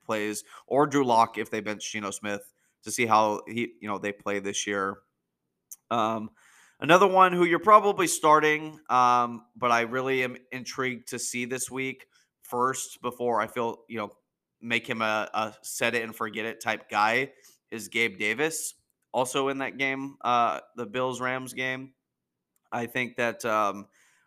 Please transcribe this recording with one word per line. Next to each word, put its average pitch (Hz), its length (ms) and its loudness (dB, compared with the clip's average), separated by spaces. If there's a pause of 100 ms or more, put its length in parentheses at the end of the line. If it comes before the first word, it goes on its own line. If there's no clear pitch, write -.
plays 107 380 -4 (240)
or 139 180 4
Drew 143 180 2
Lock 113 340 4
if 107 120 -6
they 110 120 -4
bench 101 300 -8
Geno 104 200 -6
Smith 104 420 -8 (300)
to 110 80 -12
see 120 140 0
how 107 420 4
he, 113 340 -6
you 104 60 -12
know, 101 100 -4
they 101 140 -6
play 101 280 -4
this 98 280 -6
year. 98 300 -2 (920)
Um, 110 400 -2 (500)
another 180 280 6
one 185 260 6
who 175 120 4
you're 170 140 2
probably 196 480 6
starting, 151 720 4 (100)
um, 123 560 2 (100)
but 120 160 0
I 117 100 4
really 131 420 0
am 123 140 -6 (140)
intrigued 127 580 -6
to 123 100 -6
see 123 260 -6
this 123 260 -6
week 131 340 -8 (360)
first 127 600 -2
before 120 400 -2
I 110 60 -2
feel, 117 400 -6
you 113 100 -10
know, 104 140 -8 (500)
make 117 280 -2
him 113 120 -4
a, 107 320 0
a 107 280 -2
set 117 320 -2
it 117 100 -2
and 110 120 -12
forget 107 300 -6
it 113 160 -10
type 107 280 -4
guy 113 440 2 (380)
is 107 180 -10
Gabe 117 280 -2
Davis. 113 580 -2 (360)
Also 135 380 -2
in 135 80 -4
that 131 200 -8
game, 135 440 -4
uh, 117 400 2 (160)
the 120 80 -6
Bills-Rams 127 680 -4
game, 131 400 -6 (800)
I 120 140 -4
think 120 320 -6
that, 117 260 -2
um, 104 440 0 (400)